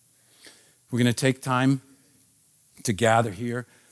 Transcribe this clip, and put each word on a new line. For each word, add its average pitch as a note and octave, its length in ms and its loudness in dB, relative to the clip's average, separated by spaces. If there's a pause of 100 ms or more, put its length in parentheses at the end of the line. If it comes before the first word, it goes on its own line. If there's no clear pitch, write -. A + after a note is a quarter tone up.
(920)
We're A#2+ 80 -2
gonna A#2+ 160 2
take C3 260 0
time C3 400 0 (1040)
to A2+ 100 -2
gather A2+ 380 2
here A#2+ 340 -8 (280)